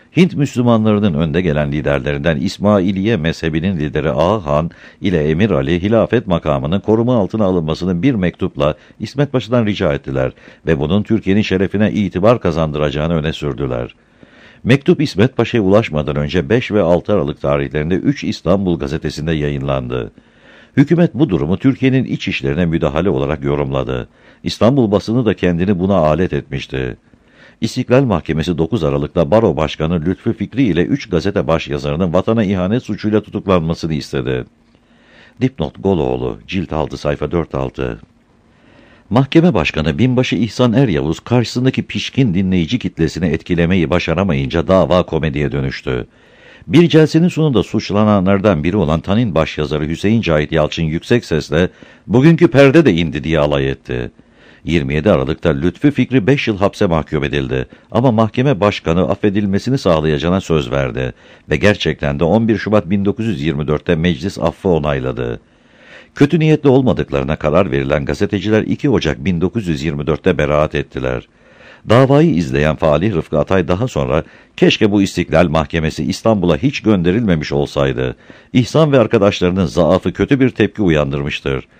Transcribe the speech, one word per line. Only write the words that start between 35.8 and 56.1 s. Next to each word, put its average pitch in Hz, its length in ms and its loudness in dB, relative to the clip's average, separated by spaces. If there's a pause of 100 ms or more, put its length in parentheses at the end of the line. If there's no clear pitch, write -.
Goloğlu, 64 640 -2
cilt 87 260 -6
altı, 76 240 -4
sayfa 73 340 -4
dört 82 240 -4
altı. 65 440 -6 (1120)
Mahkeme 135 440 4
Başkanı 76 440 -2
Binbaşı 127 380 0
İhsan 117 360 0
Eryavuz 82 480 0
karşısındaki 123 640 0
pişkin 104 520 -2
dinleyici 92 440 0
kitlesini 82 480 -2
etkilemeyi 82 640 0
başaramayınca 82 800 0
dava 90 340 4
komediye 73 500 -2
dönüştü. 65 540 -6 (600)
Bir 156 220 4
celsenin 160 400 4
sonunda 143 340 0
suçlananlardan 98 1000 2
biri 87 120 0
olan 82 240 0
Tanin 104 340 -2
başyazarı 76 540 -2
Hüseyin 101 320 0
Cahit 78 320 0
Yalçın 78 300 0
yüksek 82 420 0
sesle, 80 440 0 (380)
"Bugünkü 151 420 6
perde 139 360 6
de 117 80 4
indi." 80 320 -2
diye 78 140 0
alay 71 320 0
etti. 62 400 -8 (540)
Yirmi 73 300 0
yedi 78 160 2
Aralık'ta 78 400 0
Lütfü 85 400 0
Fikri 113 360 0